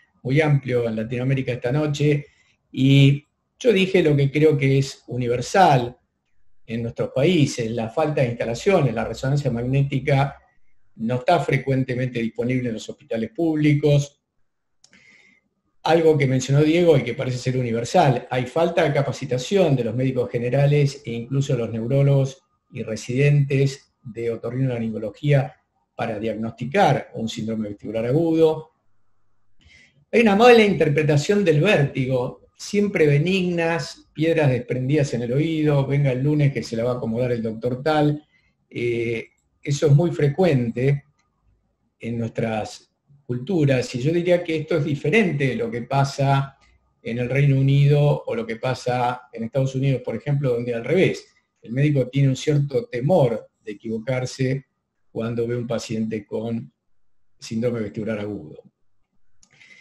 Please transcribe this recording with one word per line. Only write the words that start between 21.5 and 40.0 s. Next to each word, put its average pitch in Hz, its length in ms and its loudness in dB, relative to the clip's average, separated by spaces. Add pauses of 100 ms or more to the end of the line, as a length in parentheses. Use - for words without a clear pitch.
los 113 160 -4
neurólogos 135 720 0 (300)
y 117 100 -10
residentes 139 1120 0 (100)
de 117 280 -8
otorrinolaringología 120 1200 -2 (400)
para 113 240 -6
diagnosticar 113 960 -2
un 113 140 -6
síndrome 110 400 -6
vestibular 104 380 -6
agudo. 160 640 0 (1400)
Hay 233 120 4
una 196 140 4
mala 233 280 8
interpretación 156 800 2
del 151 160 4
vértigo, 135 800 0 (140)
siempre 185 520 0
benignas, 170 1040 -2
piedras 156 360 2
desprendidas 127 640 -2
en 117 100 -4
el 120 100 -4
oído, 151 560 0
venga 139 240 0
el 127 100 -4
lunes 147 300 2
que 113 100 -6
se 113 140 -8
la 113 80 -2
va 123 80 0
a - 20 -2
acomodar 120 380 -4
el 113 100 -4
doctor 120 400 -6
tal. 151 420 0 (460)
Eh, 117 560 -4 (340)
eso 147 280 -2
es 139 40 4
muy 170 200 4